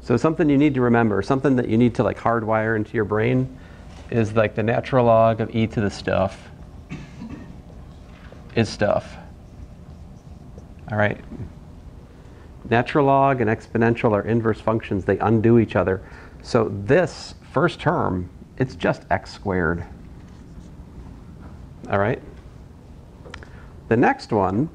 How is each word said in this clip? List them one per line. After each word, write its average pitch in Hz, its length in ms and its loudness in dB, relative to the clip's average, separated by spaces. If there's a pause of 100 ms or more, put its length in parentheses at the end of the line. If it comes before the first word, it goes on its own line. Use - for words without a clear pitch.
So 123 100 2
something 160 320 2
you 143 80 4
need 147 180 4
to 127 60 0
remember, 117 400 4
something 135 360 2
that 120 120 0
you 110 80 2
need 117 200 4
to, 120 80 2
like, 95 120 0
hardwire 110 600 0
into 107 180 -4
your 113 100 2
brain 120 540 0 (500)
is, 110 260 0
like, 107 200 2
the 113 80 -2
natural 120 440 2
log 113 340 6
of 110 120 -2
e 113 140 2
to 110 140 -2
the 101 100 2
stuff - 580 -2 (2000)
is 113 140 2
stuff. - 480 -2 (1800)
All 107 40 -2
right. 104 220 2 (1500)
Natural 127 340 2
log 139 360 4
and 107 100 2
exponential 113 640 2
are 101 100 2
inverse 113 380 0
functions. 110 440 -2
They 98 140 2
undo 113 400 6
each 107 160 2
other. 95 260 2 (400)
So - 300 2 (140)
this 151 500 0 (180)
first 156 280 0
term, 98 500 0 (280)
it's 131 180 -2
just - 340 -2
x - 220 -2
squared. 87 520 -2 (2000)
All 101 80 0
right. 104 240 0 (1700)
The 113 80 4
next 220 340 0
one 104 440 0